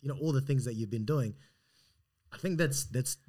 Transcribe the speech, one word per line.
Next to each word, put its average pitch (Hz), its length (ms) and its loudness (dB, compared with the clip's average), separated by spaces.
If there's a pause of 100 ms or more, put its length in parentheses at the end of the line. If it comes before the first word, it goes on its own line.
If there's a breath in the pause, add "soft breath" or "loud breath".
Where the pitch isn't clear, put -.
you 135 60 -6
know, 139 120 -4
all 156 120 2
the 135 80 4
things 135 240 2
that 120 100 -4
you've 110 160 -4
been 110 140 -2
doing. 110 320 0 (960 soft breath)
I - 60 -14
think 180 200 0
that's, 143 280 2
that's, - 320 -2 (100)